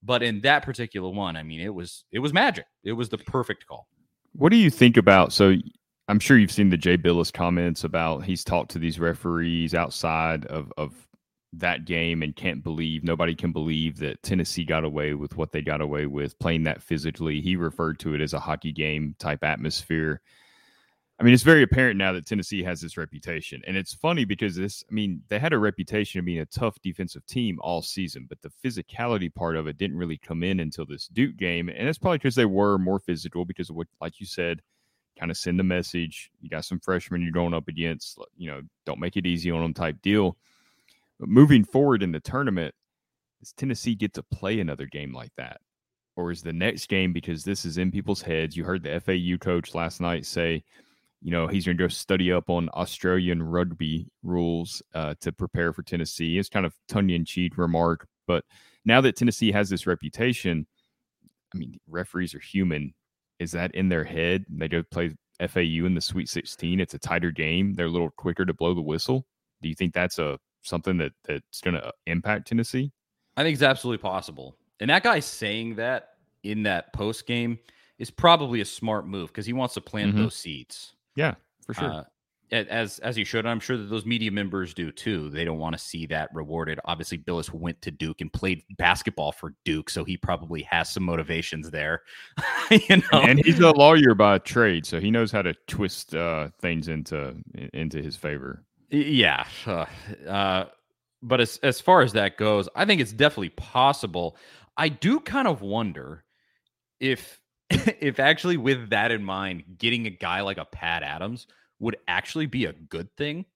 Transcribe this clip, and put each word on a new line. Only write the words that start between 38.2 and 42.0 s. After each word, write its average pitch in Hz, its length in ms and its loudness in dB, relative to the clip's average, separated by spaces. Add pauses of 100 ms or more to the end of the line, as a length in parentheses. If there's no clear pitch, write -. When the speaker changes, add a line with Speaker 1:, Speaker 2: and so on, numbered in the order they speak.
Speaker 2:
you 85 140 -12
know, 69 120 -12 (220)
don't 65 140 -8
make 85 180 -4
it 90 100 -2
easy 87 260 0
on 82 100 0
them 80 120 -2
type 80 280 -4
deal. 98 340 4 (840)
But - 80 -10
moving 131 340 6
forward 127 400 2